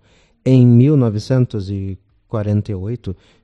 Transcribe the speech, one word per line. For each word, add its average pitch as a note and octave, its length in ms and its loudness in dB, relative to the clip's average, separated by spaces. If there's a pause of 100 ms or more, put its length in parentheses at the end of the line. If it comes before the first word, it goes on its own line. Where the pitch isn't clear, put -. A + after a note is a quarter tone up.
(460)
Em B2+ 200 4
mil B2 300 4
novecentos A#2 760 -2
e G2 300 -8 (280)
quarenta G#2 440 -4
e G#2 40 -6
oito, G2 400 -10 (280)